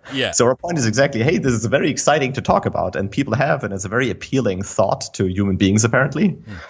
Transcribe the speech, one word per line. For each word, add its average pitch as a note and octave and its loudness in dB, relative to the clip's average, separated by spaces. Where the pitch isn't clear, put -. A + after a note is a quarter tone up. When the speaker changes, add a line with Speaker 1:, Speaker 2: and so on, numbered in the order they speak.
Speaker 1:
Yeah. A#2+ 0
Speaker 2:
So A#2+ 2
our B2+ 4
point E3+ -6
is B2 0
exactly, C3+ 2
hey, D3+ 2
this C3+ 0
is A2+ 0
very D3 2
exciting C#3+ 0
to A#2 -6
talk F#3+ 2
about, F2 -4
and F#2+ -4
people C#3 -2
have, C#3 0
and G2 -4
it's F#2 -6
a F#2 -8
very A#2+ 0
appealing G2+ -2
thought - -2
to G2 0
human F#2+ 0
beings, G#2 4
apparently. C#3+ 2
Speaker 1:
Mm. - -6